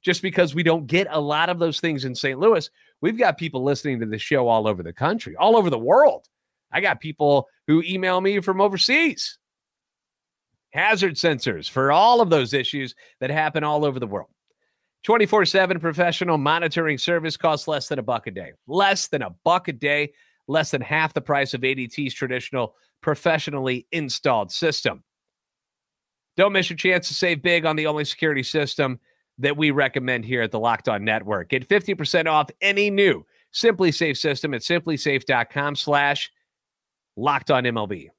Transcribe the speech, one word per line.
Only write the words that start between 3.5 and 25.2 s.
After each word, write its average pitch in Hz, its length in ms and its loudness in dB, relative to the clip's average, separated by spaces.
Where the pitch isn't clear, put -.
listening 139 360 -2
to 113 60 -4
the 107 120 -6
show 127 280 0
all 110 220 2
over 90 140 -2
the 85 100 -10
country, 165 420 -4
all 214 220 4
over 185 140 4
the 123 80 -2
world. 208 500 4
I 147 100 -2
got 175 200 -2
people 147 480 2
who 160 160 4
email 185 380 -2
me 202 200 0
from 190 200 -2
overseas. 233 760 0
Hazard 185 420 0
sensors 127 560 -2
for 135 200 0
all 226 300 6
of 202 80 4
those 135 240 2
issues 135 420 -4
that 131 100 -4
happen 151 340 0
all 151 200 0
over 135 140 0
the 120 80 -4
world. 98 220 -8
Twenty-four 214 420 4
seven 185 340 2
professional 170 560 0
monitoring 156 640 0
service 165 400 -2
costs 156 280 0
less 147 220 -4
than 139 100 -4
a 120 40 -6
buck 117 240 -4
a 113 40 -10
day. 90 220 -14
Less 196 420 0
than 139 140 -4
a 95 80 -8
buck 175 260 2
a 160 40 -6
day, 147 400 -2
less 147 220 0
than 131 120 -2
half 156 320 -2
the 151 80 -2
price 139 320 0
of 123 100 -4
A 131 100 0
D 127 140 -8
T's 135 240 -6
traditional 127 640 -6
professionally 143 920 -2
installed 123 580 -2
system. 135 520 -2